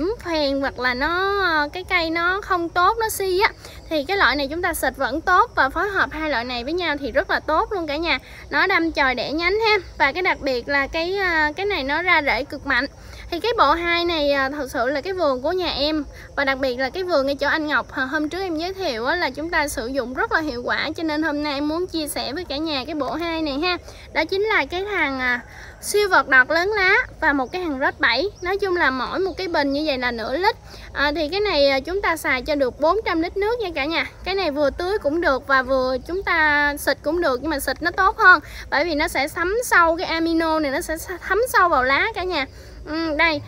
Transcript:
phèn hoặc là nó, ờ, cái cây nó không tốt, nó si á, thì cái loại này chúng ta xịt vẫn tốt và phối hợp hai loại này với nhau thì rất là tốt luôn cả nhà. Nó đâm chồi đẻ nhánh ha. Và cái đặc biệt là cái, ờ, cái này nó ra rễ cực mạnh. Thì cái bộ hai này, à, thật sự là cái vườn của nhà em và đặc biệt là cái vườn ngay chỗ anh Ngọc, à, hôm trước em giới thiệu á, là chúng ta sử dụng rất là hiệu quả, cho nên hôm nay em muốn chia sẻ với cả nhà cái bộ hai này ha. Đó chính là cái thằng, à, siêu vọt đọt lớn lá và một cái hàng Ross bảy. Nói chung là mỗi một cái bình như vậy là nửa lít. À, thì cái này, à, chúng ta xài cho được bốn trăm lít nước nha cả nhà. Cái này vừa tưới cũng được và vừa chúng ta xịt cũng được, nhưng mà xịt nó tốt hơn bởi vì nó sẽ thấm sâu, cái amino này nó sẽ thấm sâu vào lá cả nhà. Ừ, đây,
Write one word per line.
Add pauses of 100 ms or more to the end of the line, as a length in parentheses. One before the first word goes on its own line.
(240)
phèn
hoặc
là
nó,
ờ,
cái
cây
nó
không
tốt,
nó
si
á, (380)
thì
cái
loại
này
chúng
ta
xịt
vẫn
tốt
và
phối
hợp
hai
loại
này
với
nhau
thì
rất
là
tốt
luôn
cả
nhà. (320)
Nó
đâm
chồi
đẻ
nhánh
ha. (220)
Và
cái
đặc
biệt
là
cái,
ờ,
cái
này
nó
ra
rễ
cực
mạnh. (440)
Thì
cái
bộ
hai
này,
à,
thật
sự
là
cái
vườn
của
nhà
em (320)
và
đặc
biệt
là
cái
vườn
ngay
chỗ
anh
Ngọc,
à,
hôm
trước
em
giới
thiệu
á,
là
chúng
ta
sử
dụng
rất
là
hiệu
quả,
cho
nên
hôm
nay
em
muốn
chia
sẻ
với
cả
nhà
cái
bộ
hai
này
ha. (360)
Đó
chính
là
cái
thằng,
à, (400)
siêu
vọt
đọt
lớn
lá (240)
và
một
cái
hàng
Ross
bảy. (180)
Nói
chung
là
mỗi
một
cái
bình
như
vậy
là
nửa
lít. (360)
À,
thì
cái
này,
à,
chúng
ta
xài
cho
được
bốn
trăm
lít
nước
nha
cả
nhà. (180)
Cái
này
vừa
tưới
cũng
được
và
vừa (100)
chúng
ta
xịt
cũng
được,
nhưng
mà
xịt
nó
tốt
hơn (300)
bởi
vì
nó
sẽ
thấm (100)
sâu,
cái
amino
này
nó
sẽ (320)
thấm (100)
sâu
vào
lá
cả
nhà. (400)
Ừ,
đây,